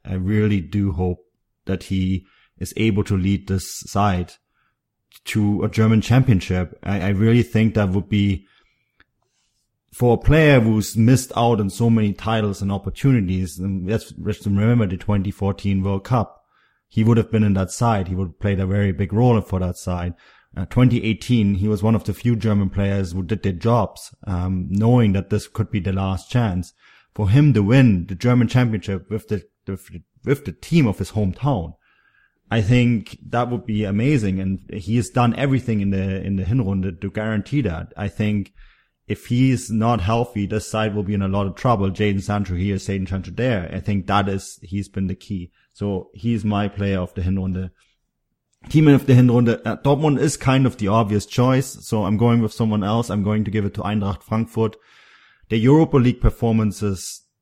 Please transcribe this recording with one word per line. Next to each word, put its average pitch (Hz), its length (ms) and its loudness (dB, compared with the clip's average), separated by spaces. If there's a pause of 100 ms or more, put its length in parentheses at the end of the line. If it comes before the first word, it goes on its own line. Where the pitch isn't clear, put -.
I 95 100 -8
really 104 460 0
do 98 300 -2
hope 90 300 -2 (460)
that 95 180 -6
he 95 420 -2 (320)
is - 180 -10
able 104 280 0
to 104 120 0
lead 95 300 0
this 95 260 -4 (100)
side 95 500 -2 (920)
to 104 360 0
a 104 60 -2
German 110 320 2
championship. 95 840 0
I, 98 180 -4
I 92 100 -2
really 113 340 4
think 110 300 0
that 101 160 2
would 98 180 -2
be, 101 380 0 (1500)
for 120 220 2
a - 40 2
player 147 400 6
who's 110 380 2
missed 127 400 4
out 120 240 2
on 98 100 -2
so 117 180 0
many 107 240 2
titles 107 480 -2
and 98 120 -2
opportunities, 92 880 -2
and 92 280 -4
let's, 107 300 -4
let's 98 260 -6
remember 107 440 2
the 92 80 -4
twenty 101 340 -2
fourteen 98 540 -2
World 98 180 -2
Cup. - 400 -4 (460)
He 113 160 0
would 117 140 4
have 107 120 -2
been 107 140 2
in 101 100 2
that 95 160 0
side. 107 380 -2
He 90 80 -6
would 95 100 -2
have - 140 -16
played 98 180 -2
a 95 80 -2
very 101 240 0
big 92 220 -4
role 117 280 4
for 92 200 -4
that 87 160 -2
side. 87 380 -6 (420)
Uh, 95 100 -6
twenty 120 360 2
eighteen, 107 540 0
he 98 100 -2
was 104 160 -2
one 113 120 2
of 101 100 -2
the 101 100 -6
few 120 220 -2
German 101 340 0
players 98 420 -2
who 95 120 -4
did 98 180 -4
their 98 100 -2
jobs, 113 600 -2 (100)
um, 90 460 -4
knowing 110 420 4
that 95 180 -2
this 104 180 -2
could - 220 -6
be 107 100 -4
the 95 120 -4
last 95 380 -4
chance 101 420 -2 (420)
for 101 160 0
him 143 240 6
to 107 80 4
win 107 440 4
the 95 80 -10
German 120 320 2
championship 110 640 -2
with 107 180 -6
the, 101 140 -4 (240)
with, 95 240 -12 (340)
with 139 200 -2
the 87 80 -8
team 160 340 2
of 98 120 -2
his - 140 -6
hometown. 98 600 -4 (800)
I 113 80 0
think 120 580 0 (120)
that 120 200 -2
would 117 160 -6
be 107 180 -2
amazing, 104 540 0
and 95 220 -4 (120)
he 101 220 -6
has 120 160 0
done 120 240 2
everything 123 460 -2
in 98 100 0
the, 95 320 -2
in 98 140 -4
the 92 80 -4
Hinrunde 98 560 -2
to 98 100 -6
guarantee 110 520 -4
that. 85 340 -6
I 101 100 -6
think 104 460 -4 (560)
if - 180 -8
he's 123 460 0
not 110 300 0
healthy, 107 440 -2
this 104 240 -6
side 107 240 -2
will 104 80 -4
be 104 120 -4
in 98 80 -2
a 98 40 0
lot 98 220 -2
of 90 80 -8
trouble. 98 340 0
Jadon 98 320 0
Sancho 101 320 -4
here, 95 220 -2
Jadon 95 320 -6
Sancho 92 240 -8
there. 107 400 -2
I 92 80 -6
think 98 260 -4
that 101 220 2
is, - 340 -8
he's 95 260 -8
been 95 200 -4
the 95 80 -6
key. 90 340 -10 (220)
So 101 420 -6
he's 113 300 -4
my 104 240 0
player 98 320 -2
of 90 140 -6
the 90 80 -6
Hinrunde. 92 480 -2 (960)
Team 143 200 6
of 139 160 6
the 135 80 4
Hinrunde, 120 540 6
uh, 113 120 -4
Dortmund 143 400 2
is 151 200 -2
kind 135 260 2
of - 140 0
the 101 100 -2
obvious 104 380 2
choice, - 600 0
so 107 180 -2
I'm 104 120 0
going 117 240 4
with 110 120 -2
someone 107 300 0
else. 110 280 -2
I'm 104 120 -2
going 107 220 0
to 101 60 -4
give 101 160 -2
it 92 80 -6
to 101 80 -8
Eintracht 101 400 -4
Frankfurt. 113 540 -4 (720)
The 113 80 0
Europa 147 400 4
League 123 240 2
performance 110 600 0
is 98 380 -6 (220)